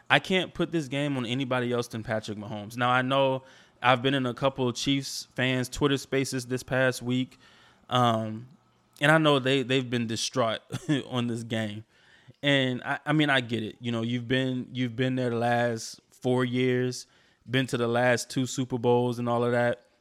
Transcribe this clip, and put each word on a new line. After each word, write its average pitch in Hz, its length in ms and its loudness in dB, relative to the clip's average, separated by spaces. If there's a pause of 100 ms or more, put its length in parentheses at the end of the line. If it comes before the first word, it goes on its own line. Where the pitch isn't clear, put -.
(100)
I 139 80 8
can't 185 340 0
put 170 200 -4
this 156 160 -4
game 143 280 -2
on 127 80 -2
anybody 123 480 -2
else 120 140 0
than 113 160 -10
Patrick 110 340 -6
Mahomes. 107 400 -10
Now, 123 140 0
I 127 120 4
know 131 420 2 (360)
I've 123 220 4
been 135 120 2
in 131 120 0
a 120 80 -2
couple 131 340 0
of 117 60 -2
Chiefs - 600 -4
fans' 127 320 0
Twitter 139 280 2
spaces 131 500 -2
this 127 180 -6
past 127 360 0
week, 127 380 -2 (520)
um, 117 580 0 (520)
and 147 120 6
I 160 60 6
know 147 200 6
they, 131 240 2
they've 127 260 0
been 117 200 -2
distraught 113 540 -2 (220)
<laughs> 143 240 0
on 120 200 -2
this 117 160 -6
game. 110 400 -4 (580)
And, 131 400 2
I, 139 240 -4
I 147 60 0
mean, 151 180 4
I 131 100 4
get 113 220 -2
it. 107 160 -8
You 120 140 -4
know, 113 100 -2
you've 120 240 -2
been, 127 460 0
you've 123 240 -4
been 127 180 0
there 127 160 -2
the 117 60 -2
last 120 640 -2 (100)
four 127 340 0
years, 127 600 0 (420)
been 127 200 0
to 131 80 -2
the 120 100 0
last 120 440 2
two 131 160 -2
Super 127 320 -4
Bowls 123 420 2
and 120 80 -4
all 120 160 0
of 120 80 0
that. 120 300 0 (180)